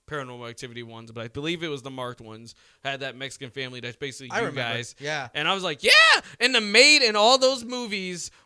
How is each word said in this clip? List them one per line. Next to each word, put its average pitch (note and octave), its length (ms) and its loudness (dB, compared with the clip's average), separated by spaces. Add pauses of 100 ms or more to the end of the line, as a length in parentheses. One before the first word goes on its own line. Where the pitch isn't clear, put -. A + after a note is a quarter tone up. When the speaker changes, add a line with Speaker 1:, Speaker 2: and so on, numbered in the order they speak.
Speaker 1:
Paranormal B2+ 440 -10
Activity A#2+ 320 -14
ones, A2+ 280 -18
but A2+ 140 -10
I A#2 40 -10
believe D#3+ 340 -6
it E3+ 60 -6
was C#3 120 -6
the C3+ 100 -12
marked B2 300 -10
ones, A2 340 -18 (300)
had C#3 160 -6
that C3 160 -10
Mexican C3+ 340 -12
family B2+ 300 -10
that's A#2+ 160 -10
basically C3+ 340 -12
Speaker 2:
I G3 100 -4
Speaker 1:
you A3+ 80 -2
Speaker 2:
remember. A#2+ 260 -4
Speaker 1:
guys. A#2 240 -8
Speaker 2:
Yeah. C#3+ 340 -8
Speaker 1:
And D3+ 160 -2
I F#3+ 60 2
was F#3+ 80 -4
like, E3 200 -6
"Yeah!" G#3 80 4 (500)
And B3+ 140 2
the A#3 60 4
maid C4 420 6
in G#3+ 140 2
all A#3 220 6
those C4 260 0
movies G#3 680 -8 (160)